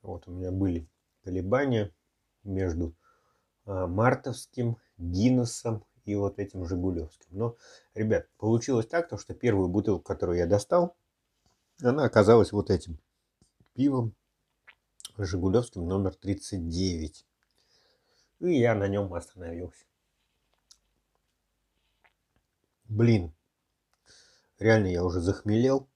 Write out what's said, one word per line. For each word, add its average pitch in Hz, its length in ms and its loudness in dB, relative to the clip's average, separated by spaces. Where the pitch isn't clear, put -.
Вот 90 260 -14
у 90 40 -14
меня 90 180 -8
были 92 360 -2
колебания 104 640 -2
между, 87 500 -4
э, 92 200 -6
мартовским, 117 880 -2
Гиннесом 113 880 0
и 104 100 -4
вот 101 240 -2
этим 95 280 -8
жигулёвским. 87 640 -6
Но, 113 240 -6
ребят, 107 340 0
получилось 113 480 0
так, 170 220 -4
то, 101 100 -10
что - 160 -14
первую 98 340 0
бутылку, 95 360 -2
которую 87 340 -4
я 85 80 2
достал, 170 500 2
она 135 220 2
оказалась 110 480 6
вот 104 180 -2
этим 85 280 -2
пивом 123 400 0
жигулёвским 95 680 -2
номер 92 280 -2
тридцать 95 540 -8
девять. 82 560 -4
И 180 180 0
я 117 160 4
на 98 140 0
нём 98 260 -2
остановился. 85 680 -12
Блин, 107 440 2
реально 107 300 4
я 90 160 0
уже 90 160 -2
захмелел. 113 760 0